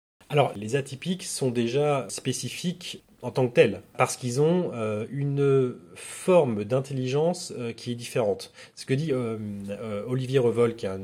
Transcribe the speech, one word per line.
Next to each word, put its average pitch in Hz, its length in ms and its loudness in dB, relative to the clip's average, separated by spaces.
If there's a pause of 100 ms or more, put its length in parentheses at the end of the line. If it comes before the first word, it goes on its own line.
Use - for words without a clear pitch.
(280)
Alors, 139 260 4
les 107 220 -4
atypiques 160 480 -4
sont - 260 -2
déjà 123 600 0
spécifiques - 920 -6 (200)
en 123 80 -6
tant 127 180 2
que 117 60 -6
tels, 104 260 6 (160)
parce - 220 2
qu'ils 127 240 -2
ont, 165 320 2
euh, 107 360 -2
une 139 640 2 (200)
forme 135 680 2
d'intelligence, 131 920 -2
euh, 117 160 -6
qui - 180 -10
est 120 40 -4
différente. 120 580 -2 (240)
Ce - 80 -16
que - 80 -2
dit, 147 200 0
euh, 117 260 -2 (320)
euh, 101 360 -6
Olivier 131 320 0
Revol, 117 380 4
qui - 80 -8
est 98 60 -2
un, 95 140 -6